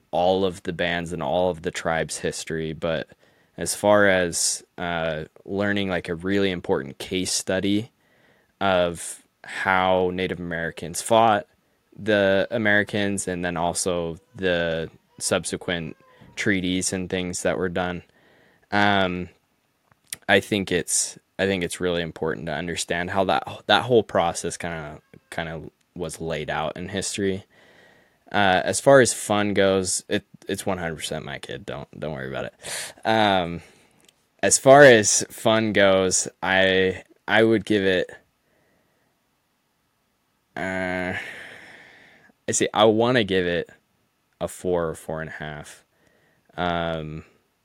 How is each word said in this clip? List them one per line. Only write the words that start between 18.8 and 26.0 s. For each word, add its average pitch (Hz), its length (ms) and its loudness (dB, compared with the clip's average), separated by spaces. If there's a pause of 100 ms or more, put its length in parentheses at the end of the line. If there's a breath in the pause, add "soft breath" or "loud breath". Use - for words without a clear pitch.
I 101 120 6
think 98 320 -2
it's, - 460 -2 (200)
I 95 80 0
think 95 180 0
it's - 160 -6
really 87 200 -2
important 80 460 -6
to 78 60 -6
understand 87 580 -6
how 98 140 0
that, 92 220 0 (200)
that 101 160 4
whole 117 220 4
process 87 520 -2
kinda, 78 440 -10 (300)
kinda 80 320 -8 (320)
was 82 260 -8